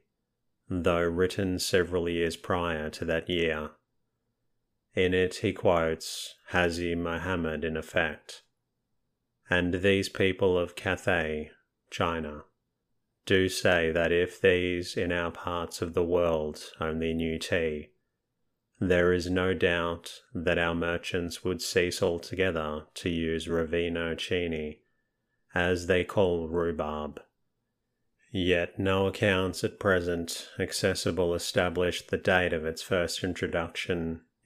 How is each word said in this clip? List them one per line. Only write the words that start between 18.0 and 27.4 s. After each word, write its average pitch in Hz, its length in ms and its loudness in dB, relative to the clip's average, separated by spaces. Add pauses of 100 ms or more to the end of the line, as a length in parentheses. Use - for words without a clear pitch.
there 90 320 6
is 87 160 0
no 92 240 2
doubt 85 680 0 (120)
that 85 240 0
our 85 180 2
merchants 85 680 -4
would 90 180 -2
cease 90 420 0
altogether 85 920 -2
to - 140 -4
use 82 380 -2
Ravino 82 680 -2
Chini, 80 640 -4 (760)
as 87 320 2
they 92 160 4
call 87 460 0
rhubarb." 78 720 -4 (1080)